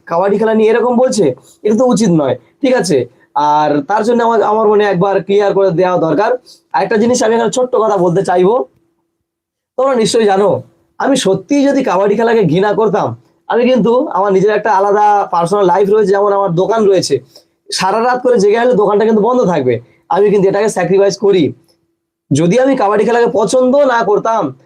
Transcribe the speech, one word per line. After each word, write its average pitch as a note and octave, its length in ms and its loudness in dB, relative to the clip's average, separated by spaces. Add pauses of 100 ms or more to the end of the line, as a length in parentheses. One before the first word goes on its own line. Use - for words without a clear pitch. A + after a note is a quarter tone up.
কাবাডি G3 320 -2
খেলা A3 160 0
নিয়ে A3 160 2
এরকম A#3+ 280 0
বলছে, A3 380 0 (280)
এটা G#3+ 140 0
তো B3+ 80 2
উচিত A3 240 2
নয়", D3 280 0 (240)
ঠিক C4 120 0
আছে? E3+ 320 0 (280)
আর D3 480 0
তার G#3 220 -2
জন্য A#3 200 0
আমার, A3+ 180 0
আমার A3 260 0
মনে G#3 180 2
একবার G3 380 0
ক্লিয়ার G3+ 300 0
করে F#3+ 180 2
দেওয়া F3+ 260 0
দরকার। G3 400 -2 (360)
আরেকটা F#3 240 -2
জিনিস A#3+ 260 0
আমি A3+ 120 0
এখানে A#3 160 -2
ছোট্ট B3+ 240 -2
কথা G#3+ 220 0
বলতে F3 280 0
চাইবো, F#3 400 0 (1120)
তোমরা C4 180 0
নিশ্চয়ই A3+ 300 0
জানো, F#3+ 360 2 (360)
আমি C4 180 0
সত্যিই C4 480 -2
যদি C#4 200 0
কাবাডি G3+ 320 0
খেলাকে A3+ 280 0
ঘৃণা F#3+ 300 0
করতাম, E3+ 420 -2 (320)
আমি A#3+ 220 0
কিন্তু, B3 380 0
আমার G3 260 -2
নিজের F#3+ 180 2
একটা G#3+ 200 -2
আলাদা G3+ 600 0
পার্সোনাল F3 340 0
লাইফ F#3 240 0
রয়েছে, G#3 220 2
যেমন G3+ 220 0
আমার G3 220 -2
দোকান G3+ 300 0
রয়েছে, F3 340 0 (540)
সারা G3 300 -2
রাত B3 200 -2
করে A#3+ 160 2
জেগে G#3 180 2
আসলে A#3+ 160 0
দোকানটা G#3 320 0
কিন্তু A3 160 0
বন্ধ B3 200 0
থাকবে। C#3 380 -2 (300)
আমি G3+ 200 2
কিন্তু G3 200 2
এটাকে G3+ 200 -2
স্যাক্রিফাইস G3 480 0
করি। F#3 360 0 (800)
যদি E3+ 260 2
আমি C4+ 160 2
কাবাডি G#3 300 0
খেলাকে A#3 280 2
পছন্দ B3+ 420 0
না B3+ 280 2
করতাম, G#3 520 -2 (100)